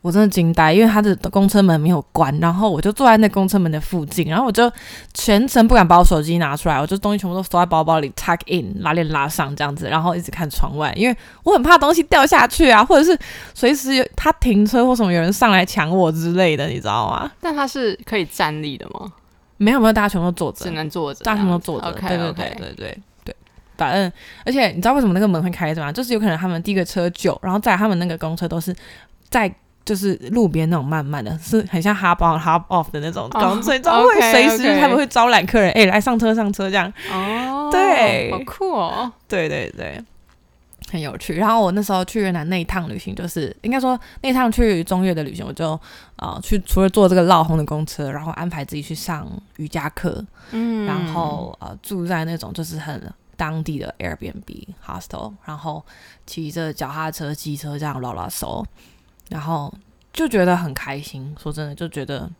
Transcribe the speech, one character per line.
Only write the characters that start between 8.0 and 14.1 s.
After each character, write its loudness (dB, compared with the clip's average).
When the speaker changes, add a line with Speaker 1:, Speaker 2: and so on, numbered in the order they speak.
Speaker 1:
tuck -2
in， -4
拉 0
链 0
拉 -2
上 -4
这 -4
样 -4
子， -8
然 0
后 0
一 -4
直 -10
看 -6
窗 0
外， -2
因 2
为 -2
我 4
很 6
怕 6
东 4
西 2
掉 4
下 6
去 4
啊， 8
或 6
者 8
是 4
随 2
时 -2
有， 0